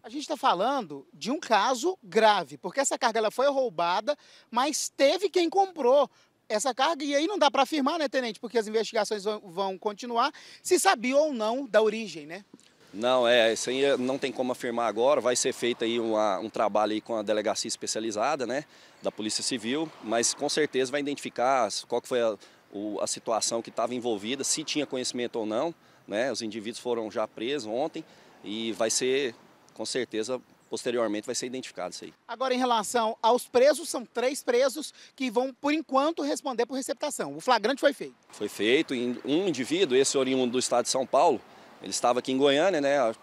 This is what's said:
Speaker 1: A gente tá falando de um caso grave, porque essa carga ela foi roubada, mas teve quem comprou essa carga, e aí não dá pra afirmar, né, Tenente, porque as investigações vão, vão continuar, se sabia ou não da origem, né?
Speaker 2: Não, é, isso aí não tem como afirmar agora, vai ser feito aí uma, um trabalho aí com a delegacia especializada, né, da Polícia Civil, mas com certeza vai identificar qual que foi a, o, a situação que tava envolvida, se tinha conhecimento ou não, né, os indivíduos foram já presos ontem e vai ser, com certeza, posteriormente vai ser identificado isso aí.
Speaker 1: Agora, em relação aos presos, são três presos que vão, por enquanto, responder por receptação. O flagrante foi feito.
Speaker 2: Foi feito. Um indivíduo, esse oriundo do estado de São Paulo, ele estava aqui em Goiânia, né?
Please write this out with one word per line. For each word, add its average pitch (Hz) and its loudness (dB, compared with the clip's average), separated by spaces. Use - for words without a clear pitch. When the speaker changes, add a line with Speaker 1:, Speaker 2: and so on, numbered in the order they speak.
Speaker 1:
A 233 -18
gente 269 -8
tá 302 -4
falando 202 0
de 160 -6
um 320 -2
caso 247 2
grave, 185 4
porque 185 -4
essa 277 0
carga 233 2
ela 220 2
foi 269 2
roubada, 220 0
mas 262 0
teve 339 4
quem 339 2
comprou 294 4
essa 226 0
carga, 294 0
e 285 0
aí 311 2
não 403 -2
dá 285 6
pra 277 4
afirmar, 294 0
né, 294 0
Tenente, 247 -2
porque 240 -2
as 214 2
investigações 214 0
vão, 208 -4
vão 190 -4
continuar, 233 0
se 359 2
sabia 269 2
ou 302 2
não 233 -2
da 214 4
origem, 208 -2
né? 180 -14
Speaker 2:
Não, 120 4
é, 117 6
isso 110 -2
aí 135 2
não 131 -2
tem 131 -4
como 127 -2
afirmar 117 -4
agora, 120 2
vai 117 2
ser 127 0
feito 123 -2
aí 117 0
uma, 107 0
um 107 -8
trabalho 107 0
aí 107 -4
com 117 -6
a 107 -4
delegacia 107 -2
especializada, 110 -4
né, 135 -4
da 98 -4
Polícia 107 -6
Civil, 131 -4
mas 113 0
com 143 -6
certeza 135 0
vai 143 -4
identificar 131 -2
qual 120 -2
que - -20
foi 123 0
a, 110 0
o, 104 -6
a 104 0
situação 113 -2
que - -14
tava 117 -4
envolvida, 117 -4
se 156 -2
tinha 147 -2
conhecimento 123 -6
ou 110 -4
não, 131 -4
né, 117 -2
os 107 -6
indivíduos 110 -8
foram 117 -4
já 107 -4
presos 117 -6
ontem 156 -6
e 113 -6
vai 113 0
ser, 131 0
com - -10
certeza, 120 -4
posteriormente 113 -2
vai 123 -6
ser - -6
identificado 120 -10
isso - -16
aí. 85 -16
Speaker 1:
Agora, 254 -4
em 254 0
relação 226 0
aos 233 4
presos, 269 4
são 254 -6
três 254 -2
presos 262 0
que 254 -4
vão, 254 0
por 294 0
enquanto, 302 0
responder 269 -2
por 262 -10
receptação. 254 -6
O 160 -12
flagrante 240 2
foi 294 4
feito. 143 -12
Speaker 2:
Foi 104 -6
feito. 127 2
Um 127 -2
indivíduo, 131 0
esse 135 4
oriundo 131 2
do 127 0
estado 123 0
de - -6
São - -2
Paulo, 139 4
ele - -12
estava 123 2
aqui 131 -4
em 131 0
Goiânia, 143 4
né? 139 2